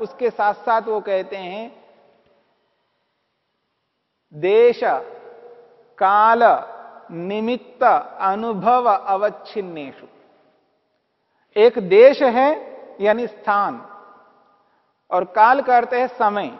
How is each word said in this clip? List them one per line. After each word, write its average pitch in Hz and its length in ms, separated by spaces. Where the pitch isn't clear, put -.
उसके 233 300
साथ 208 260
साथ 226 260
वो 214 200
कहते 190 340
हैं, 196 340
देश 214 480
काल 214 440
निमित्त 208 720
अनुभव 214 1040
अवच्छिन्नेषु। 196 1200
एक 233 240
देश 233 420
है 262 280
यानी 214 260
स्थान, 202 540
और 185 160
काल 233 360
का 247 140
अर्थ 240 180
है 247 140
समय 208 520